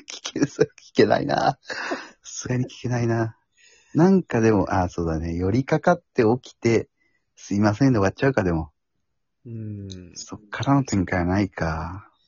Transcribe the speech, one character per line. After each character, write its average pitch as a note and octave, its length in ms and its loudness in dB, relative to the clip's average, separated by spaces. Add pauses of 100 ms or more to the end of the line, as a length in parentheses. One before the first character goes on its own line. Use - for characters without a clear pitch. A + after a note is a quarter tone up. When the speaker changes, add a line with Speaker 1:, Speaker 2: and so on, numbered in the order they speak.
(340)
Speaker 1:
け、 C4 60 -4
聞 C#3 260 0 (300)
け G#2+ 100 6
な A2 160 2
い - 60 -4
な。 - 340 0
さ - 160 -12 (460)
す - 240 -14
が B2 100 -2
に B2+ 80 -2
聞 - 40 -12 (120)
け B2 80 -6
な A#2+ 140 -2
い - 20 0
な。 A2+ 320 -2 (560)
な E3+ 160 6
ん F#3+ 140 4
か A#2 180 -2
で A2+ 100 6
も、 G2 220 2
あ、 F2+ 160 0
そ E2+ 140 -6
う - 20 -2
だ D#2+ 140 -2
ね。 E2+ 160 -6
寄 F2+ 160 -2
り B2+ 140 0
か D#3 140 0
か F3 140 4
っ F3 100 -4 (100)
て B2 100 2
起 A2+ 280 0
き - 20 -20
て、 - 360 0 (460)
す - 200 -10
い G2+ 40 0
ま G#2+ 140 4
せ C3+ 160 4
ん C3 40 4
で G#2+ 60 2
終 G2 40 2
わ F#2+ 60 4
っ - 40 -10
ち - 120 -2
ゃ C#3 40 6
う C3 40 -2
か、 G#2+ 100 0
で F2+ 80 0
も。 D#2+ 200 -4 (760)
Speaker 2:
う A#2+ 40 -18
ん。 G2+ 680 -12
Speaker 1:
そ - 220 -16
っ - 120 -18
か - 140 -8
ら C#3 100 2
の C#3 100 2
展 G2 220 0
開 F2+ 140 -2
は F2 60 -2
な F#2 160 0
い F#2+ 80 -2
か。 E2 600 -8 (180)